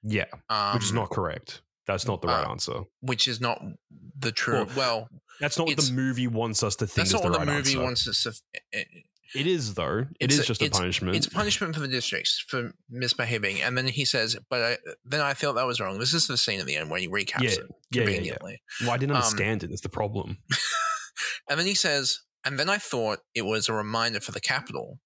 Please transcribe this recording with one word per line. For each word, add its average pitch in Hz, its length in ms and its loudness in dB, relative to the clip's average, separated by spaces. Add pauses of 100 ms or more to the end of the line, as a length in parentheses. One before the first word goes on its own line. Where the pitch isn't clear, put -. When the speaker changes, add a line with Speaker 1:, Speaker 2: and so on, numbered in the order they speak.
Speaker 1:
Yeah, 107 220 0 (440)
which 110 140 0
is 107 100 2
Speaker 2:
Um, - 0 -
Speaker 1:
not 113 160 0
correct. - 520 -4 (240)
That's 98 220 0
not 98 140 0
the 87 80 0
right 117 140 2
Speaker 2:
uh, - 40 -4
Speaker 1:
answer. - 340 -4 (200)
Speaker 2:
which 127 260 0
is 117 140 -2
not 120 200 0 (560)
the 127 140 -2
true, 117 340 2
Speaker 1:
Well, 98 80 -12
Speaker 2:
well, 120 360 0 (300)
Speaker 1:
that's 147 180 0
not 165 100 2
what 143 80 2
the 151 60 4
Speaker 2:
it's - 20 8
Speaker 1:
movie 127 440 2
wants 113 360 0
us 104 140 2
to 107 100 0
think - 240 2
Speaker 2:
that's - 20 6
Speaker 1:
is - 0 -
Speaker 2:
not 196 80 4
Speaker 1:
the 90 100 2
Speaker 2:
what - 0 -
Speaker 1:
right 160 160 2
Speaker 2:
the 143 40 2
movie 135 260 2
Speaker 1:
answer. - 0 -
Speaker 2:
wants 123 300 0
us - 160 0
to 117 60 -2
f-, - 120 -6 (320)
eh, 101 100 -4 (500)
Speaker 1:
It 139 140 0
is, 135 280 0
though. 92 320 0 (120)
It 127 100 2
Speaker 2:
it's - 20 6
Speaker 1:
is 143 120 6
Speaker 2:
a, - 20 2
Speaker 1:
just 117 160 0
a - 40 2
Speaker 2:
it's, 95 160 2
Speaker 1:
punishment. 90 440 2
Speaker 2:
it's - 20 -6
punishment 202 480 0
for 156 60 -4
the 139 60 -4
districts - 600 -2
for 123 260 -4 (160)
misbehaving. 117 720 0
And 123 160 2
then 131 100 0
he 127 180 0
says, 113 320 2 (120)
"But 123 140 0
I, 117 140 0 (280)
then 143 160 0
I 139 120 2
felt 143 220 0
that 127 120 2
was 117 120 0
wrong." 98 200 -2
This 131 140 2
is 165 140 2
the 123 100 0
scene 101 220 2
at 87 60 -2
the 67 100 -2
end 78 140 -4
where 85 100 0
he 92 80 -2
recaps 95 280 -2
Speaker 1:
Yeah. 110 240 2
Speaker 2:
it - 60 -10 (240)
Speaker 1:
Yeah, 120 160 2
yeah, 98 160 2
yeah. 65 160 -4
Speaker 2:
conveniently. - 240 -12 (180)
Speaker 1:
Well, 120 140 2
I 120 40 2
didn't 139 160 0
Speaker 2:
Um, - 0 -
Speaker 1:
understand 107 500 2
it. 87 60 -6
That's 101 120 -8
the 107 80 -6
problem. 104 480 -4 (120)
Speaker 2:
<laughs> - 1000 -2
And 151 100 2
then 180 80 2
he 196 80 2
says, 143 460 2 (240)
"And 135 140 -2
then 160 100 2
I 202 80 2
thought 113 420 0 (160)
it 113 80 0
was 107 260 2
a 113 40 0
reminder 110 480 0
for - 100 -6
the 104 100 -6
Capitol - 640 -4